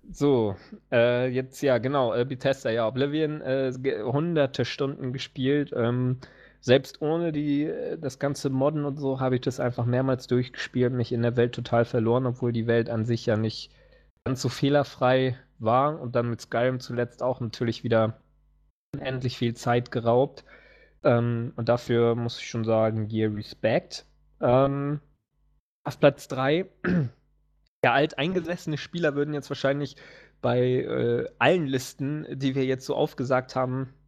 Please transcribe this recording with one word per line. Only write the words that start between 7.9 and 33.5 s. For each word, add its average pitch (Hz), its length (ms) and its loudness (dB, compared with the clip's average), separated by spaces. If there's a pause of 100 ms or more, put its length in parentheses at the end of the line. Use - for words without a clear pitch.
das 151 200 -8
ganze 143 320 -2
Modden 143 340 0
und 143 140 -4
so 135 220 -2
habe 127 160 2
ich 123 60 0
das 131 180 -4
einfach 123 240 -2
mehrmals 127 420 0
durchgespielt, 123 680 0
mich 123 200 -2
in 117 100 0
der 120 140 2
Welt 120 180 2
total 120 300 2
verloren, 120 420 2
obwohl 120 260 -2
die 113 140 -2
Welt 117 240 2
an 110 140 -2
sich 117 220 -2
ja 110 100 2
nicht 110 340 -4 (540)
ganz 127 180 -4
so 131 60 0
fehlerfrei 131 920 2 (200)
war 131 420 2
und 123 160 -4
dann 120 120 0
mit 113 120 -6
Skyrim 123 400 0
zuletzt 120 420 -6
auch 127 180 -2
natürlich 117 440 -4
wieder 110 340 2 (760)
unendlich 131 440 -4
viel 117 160 0
Zeit 120 380 0
geraubt. 120 520 2 (600)
Ähm, 117 500 2
und 117 140 -4
dafür 117 480 2
muss 117 240 -6
ich - 80 -12
schon 117 160 -4
sagen, 110 420 0
hier 110 280 0
Respekt. - 680 -4 (360)
Ähm, 139 600 2 (840)
auf - 160 -8
Platz - 280 2
drei, 143 400 0 (140)
<clears throat> - 1000 -4
ja, 120 100 4
alteingesessene 160 840 -2
Spieler 160 380 -2
würden 147 180 -2
jetzt 143 160 -6
wahrscheinlich 139 480 -2 (460)
bei, 123 180 2
äh, 123 800 0
allen 156 280 4
Listen, 135 640 -4
die 135 240 -2
wir 135 120 0
jetzt 131 180 -2
so 143 100 -4
aufgesagt 131 600 -2